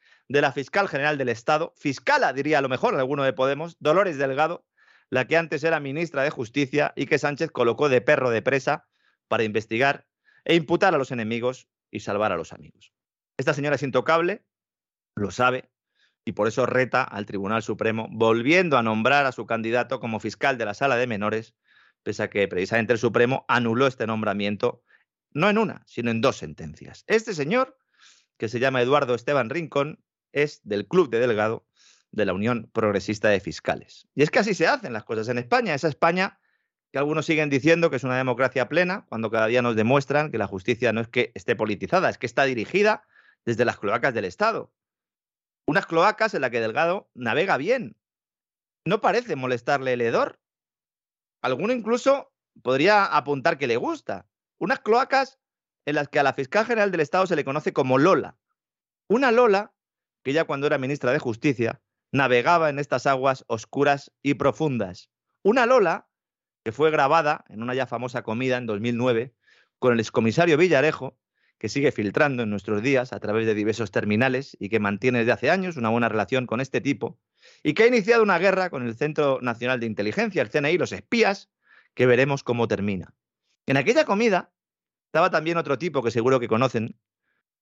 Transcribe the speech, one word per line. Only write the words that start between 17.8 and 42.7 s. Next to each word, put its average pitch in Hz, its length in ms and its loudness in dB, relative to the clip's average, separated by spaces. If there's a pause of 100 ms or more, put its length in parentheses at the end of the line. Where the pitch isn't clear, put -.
volviendo 120 640 2
a 117 60 2
nombrar 117 420 2
a 127 60 -2
su 120 140 -10
candidato 117 540 -2
como 113 200 -6
fiscal 131 380 -4
de 113 80 -6
la 101 80 -8
Sala 135 240 0
de 123 100 -2
Menores, 107 480 -6 (480)
pese 107 200 -6
a 104 60 -4
que 101 200 0
precisamente 101 420 0
el 117 80 0
Supremo 120 480 2
anuló 120 400 2
este 120 200 -4
nombramiento, 104 760 -4 (480)
no 170 180 0
en 208 80 0
una, 208 280 -4
sino 120 260 -6
en 113 80 -2
dos 117 180 0
sentencias. - 680 -16
Este 220 260 0
señor, 180 440 -2 (600)
que 113 120 -6
se 117 100 -4
llama 131 220 2
Eduardo 127 340 2
Esteban 123 340 -2
Rincón, 147 540 -6 (300)
es 147 300 -2
del 101 240 -4
Club 170 220 2
de 113 100 0
Delgado, 113 460 0 (460)
de 104 140 0
la 92 80 0
Unión 110 400 -4
Progresista 107 560 0
de 101 100 4
Fiscales. - 760 -8
Y 131 80 4
es 160 80 0
que - 80 2
así 233 140 2
se 175 140 0
hacen 214 260 -2
las 107 100 -8
cosas 110 240 -6
en 123 100 -4
España, 165 380 -2
esa 156 140 -2
España 175 500 -2 (520)
que 135 80 -4
algunos 147 260 -2
siguen 151 240 0
diciendo 160 400 2
que 139 80 -4
es 120 60 -6
una 127 140 -2
democracia 127 520 0
plena, 180 400 0
cuando 113 200 -4
cada 110 180 2
día 120 140 4
nos 120 140 0
demuestran 139 560 2
que - 60 -4
la 104 100 -2
justicia 107 460 -2
no 113 80 -2
es 113 80 -8
que 120 260 -2
esté 113 200 -4
politizada, 110 540 0
es 104 80 -6
que - 80 -8
está 139 200 0
dirigida 165 580 0 (420)